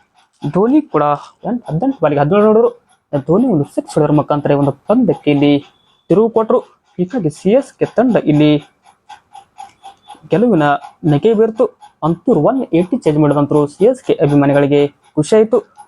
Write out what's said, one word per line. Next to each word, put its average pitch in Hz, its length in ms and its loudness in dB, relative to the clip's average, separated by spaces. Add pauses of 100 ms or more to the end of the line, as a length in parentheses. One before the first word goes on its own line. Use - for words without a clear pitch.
(420)
ಧೋನಿ 220 400 0
ಕೂಡ 156 220 -2 (400)
ಎಂಟ್-, 240 220 -8
ಹದಿನೆಂಟು 247 360 -4
ಬಾಲಿಗೆ 147 200 0
ಹದಿನೇಳು 196 260 2
ಹೊಡೆದ್ರು. 220 240 2 (420)
ಧೋನಿ 160 340 0
ಒಂದು 156 260 -2
ಸಿಕ್ಸ್ - 220 -8
ಹೊಡೆದ್ರ 147 200 0
ಮುಖಾಂತರ 143 360 -2
ಒಂದು 143 220 0 (120)
ಪಂದ್ಯಕ್ಕೆ 196 460 0
ಇಲ್ಲಿ 143 220 2 (560)
ತಿರುವು 214 200 2
ಕೊಟ್ರು. 220 300 0 (400)
ಹೀಗಾಗಿ 180 300 -4
ಸಿ - 200 -6
ಎಸ್ 254 240 0
ಕೆ - 120 -6
ತಂಡ 233 380 0
ಇಲ್ಲಿ 151 280 2 (1800)
ಗೆಲುವಿನ 180 380 0 (380)
ನಗೆ 156 300 2
ಬೀರ್ತು. 220 320 0 (380)
ಅಂತೂ 170 280 -2 (100)
ಒನ್ 226 180 0 (140)
ಏಯ್ಟಿ 180 240 -2
ಚೇಂಜ್ 151 220 -2
ಮಾಡಿದಂತರೂ 147 480 0
ಸಿ - 180 -6
ಎಸ್ 254 180 0
ಕೆ - 100 -2
ಅಭಿಮಾನಿಗಳಿಗೆ 143 680 0 (320)
ಖುಷಿ 151 220 -4
ಆಯ್ತು. 220 220 2 (300)